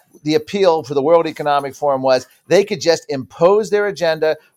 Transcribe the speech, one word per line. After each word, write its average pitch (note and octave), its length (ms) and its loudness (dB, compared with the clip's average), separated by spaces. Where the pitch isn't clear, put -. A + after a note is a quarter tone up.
the D3+ 120 -2
appeal E3 480 0
for C#3+ 100 -10
the C#3 80 0
World E3 260 2
Economic C#3+ 480 -4
Forum C#3 260 -2
was. C3 260 0
They G3+ 180 2
could G3 160 -8
just D#3+ 260 -2
impose E3+ 600 0
their G#3 180 -2
agenda D#3+ 480 -2